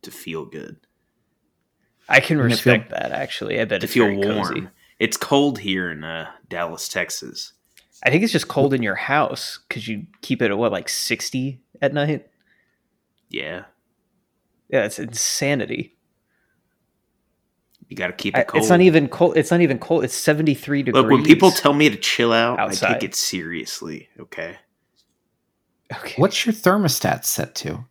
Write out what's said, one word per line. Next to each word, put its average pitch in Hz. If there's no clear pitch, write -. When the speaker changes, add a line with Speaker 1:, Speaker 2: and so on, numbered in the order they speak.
Speaker 1:
to -
feel 80
good. -
Speaker 2:
I 135
can 151
Speaker 3:
And 120
it 117
feel -
Speaker 2:
respect 117
that, -
actually. -
I 113
bet 98
Speaker 1:
To -
Speaker 2:
it's -
Speaker 1:
feel 120
Speaker 2:
very 101
Speaker 1:
warm. 101
Speaker 2:
cozy. -
Speaker 1:
It's 117
cold 143
here 92
in, 76
uh, 82
Dallas, 85
Texas. -
Speaker 2:
I 123
think 160
it's 226
just -
cold 139
in 127
your 101
house -
'cause 113
you 107
keep 127
it 117
at, 101
what, 113
like, 95
sixty 127
at 139
night? 147
Speaker 1:
Yeah. 87
Speaker 2:
Yeah, 120
it's 107
insanity. -
Speaker 1:
You -
gotta 90
keep -
Speaker 2:
I, 131
Speaker 1:
it -
cold. 156
Speaker 2:
it's 110
not 175
even 160
cold. 170
It's -
not 175
even 139
cold. 165
It's -
seventy-three 147
degrees 123
Speaker 1:
Look, 113
when 127
people 165
tell 143
me 147
to 104
chill -
out, 117
I 110
Speaker 2:
outside. 98
Speaker 1:
take 95
it -
seriously, -
okay? 82
Speaker 2:
Okay. -
Speaker 3:
What's -
your 226
thermostat -
set -
to? -